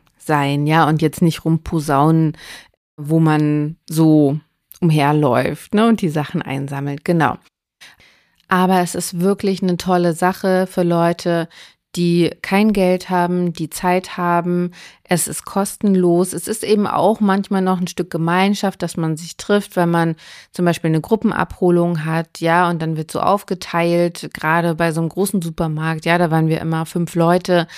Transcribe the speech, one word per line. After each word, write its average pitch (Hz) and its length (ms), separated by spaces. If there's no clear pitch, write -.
sein, 143 440
ja, 156 200
und 156 140
jetzt - 180
nicht 165 240
rumposaunen, 160 920
wo 151 220
man 151 580
so 156 480
umherläuft, 151 920
ne, 220 140
und 226 120
die 175 100
Sachen 151 320
einsammelt, 139 640
genau. 160 340
Aber 185 360
es 175 120
ist 175 240
wirklich 196 460
eine 175 140
tolle 175 340
Sache 185 560
für 185 160
Leute, 170 640
die 175 340
kein 208 320
Geld 185 380
haben, 175 420
die 160 160
Zeit 185 480
haben. 175 540
Es - 240
ist - 160
kostenlos. 185 880
Es - 160
ist - 160
eben 208 220
auch 196 340
manchmal 196 400
noch 185 180
ein 180 80
Stück 175 220
Gemeinschaft, 185 760
dass 170 140
man 160 220
sich 170 180
trifft, - 400
wenn 175 140
man 165 260
zum 180 120
Beispiel 170 240
eine 160 140
Gruppenabholung 175 1040
hat, 165 340
ja, 170 300
und 165 100
dann 160 160
wird 156 140
so - 100
aufgeteilt, 175 1120
gerade 170 420
bei 170 160
so 160 120
einem 160 80
großen 196 320
Supermarkt, 160 640
ja, 170 100
da 170 140
waren 160 180
wir 160 140
immer 160 240
fünf 170 280
Leute 175 520